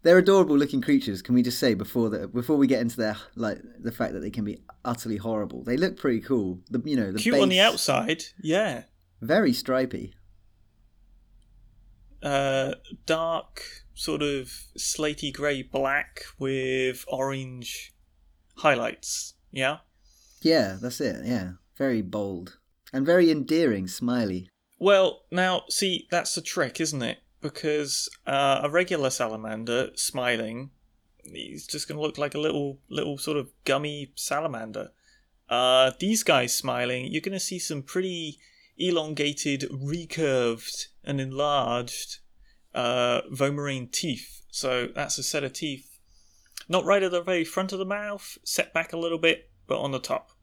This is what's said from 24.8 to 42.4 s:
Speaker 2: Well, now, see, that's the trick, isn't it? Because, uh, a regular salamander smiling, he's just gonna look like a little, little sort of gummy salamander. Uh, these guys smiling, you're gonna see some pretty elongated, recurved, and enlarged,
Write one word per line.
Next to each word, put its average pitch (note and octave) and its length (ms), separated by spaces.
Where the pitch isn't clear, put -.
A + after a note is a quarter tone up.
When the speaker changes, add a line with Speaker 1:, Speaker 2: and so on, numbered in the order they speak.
Speaker 2:
Well, F#3+ 500
now, F#3 380
see, - 420
that's F3 240
the E3+ 80
trick, D3 380
isn't D3 220
it? - 160
Because, D3+ 680
uh, C#3 380
a C#3+ 80
regular E3 400
salamander A2+ 840
smiling, A#2+ 760
he's - 420
just - 220
gonna D3+ 120
look D3+ 160
like D3 200
a - 40
little, D3 380
little C#3+ 300
sort D3+ 180
of C#3 140
gummy D3 500
salamander. A2+ 800
Uh, B2+ 500
these G#3+ 240
guys B2+ 340
smiling, B2 500
you're D3+ 140
gonna F#3+ 200
see F3+ 180
some D3 240
pretty E3+ 560
elongated, D3 840
recurved, C#3 1120
and C#3+ 180
enlarged, C3 960